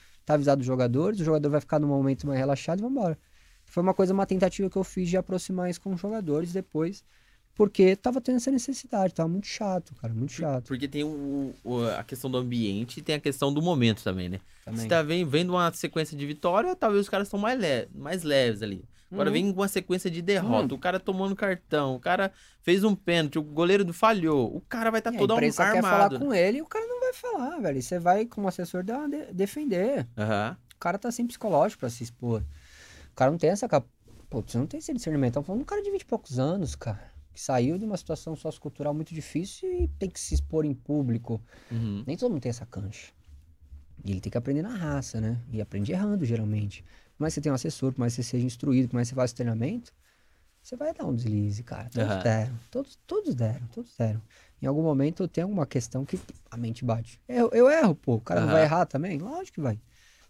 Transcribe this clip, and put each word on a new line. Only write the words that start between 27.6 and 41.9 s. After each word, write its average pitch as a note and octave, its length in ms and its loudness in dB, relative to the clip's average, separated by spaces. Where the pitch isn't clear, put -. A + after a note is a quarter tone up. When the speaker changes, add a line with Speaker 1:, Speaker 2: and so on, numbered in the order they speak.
Speaker 1:
E - 20 -4
você F3 180 -4
vai, F#3 260 4
como G#3 240 -4
assessor, F3+ 340 -6
dar A3+ 160 -4
uma D4+ 100 -4
de-, D4 240 -8
defender. G3+ 760 -2
Speaker 2:
Aham. G#2+ 400 0
Speaker 1:
O - 20 -20
cara F3 200 -4
tá A#3+ 120 -4
sem A#3+ 160 -4
psicológico G#3 540 0
pra B2 100 -4
se A#2 140 -10
expor. A#2 400 -4
O - 20 -20
cara C3+ 160 4
não E3 60 -2
tem D#3 120 4
essa G3+ 180 0
cap-, C#3 200 2
pô, A2 160 -6
você - 120 -4
não C3+ 100 0
tem C#4+ 100 -10
esse D#4+ 160 -8
discernimento. C#3+ 420 0
Tamo D3 100 -2
falando G#3 160 -4
de - 20 -6
um - 40 -8
cara G#4 140 -2
de G4+ 80 -4
vinte G4 120 -2
e - 40 -20
poucos C3+ 320 -4
anos, D3+ 380 0
cara, - 340 -8
que - 100 -20
saiu C3 360 0
de A3 80 -6
uma G#3 100 -4
situação D#3+ 400 -8
sociocultural D3 580 -6
muito D#3 200 -6
difícil F3 580 -8
e F4+ 160 0
tem F#3+ 120 -6
que - 100 -14
se - 160 -8
expor D#3+ 300 0
em D3 80 0
público. A#2+ 680 -2
Speaker 2:
Uhum. A2+ 340 -4